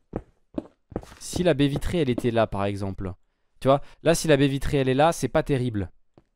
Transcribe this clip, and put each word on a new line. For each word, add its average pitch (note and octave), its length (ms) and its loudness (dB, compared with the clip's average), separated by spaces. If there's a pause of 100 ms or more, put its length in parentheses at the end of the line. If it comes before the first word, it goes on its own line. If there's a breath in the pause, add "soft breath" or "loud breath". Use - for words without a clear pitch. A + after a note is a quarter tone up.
(1200)
Si - 240 -6
la F3 100 4
baie C#3 160 2
vitrée C#3+ 300 -2
elle C#3+ 100 2
était A#2+ 220 0
là A2+ 160 2
par G2+ 180 -4
exemple. G2 480 -4 (480)
Tu B2+ 80 2
vois, C#3 140 4 (200 soft breath)
là D#3+ 120 4
si E3 140 -2
la C#3+ 100 6
baie C#3+ 100 4
vitrée C#3 300 -2
elle C3 100 0
est C3 60 0
là, D#3 180 2
c'est - 160 -4
pas D#3 140 0
terrible. A#2+ 480 -4 (460)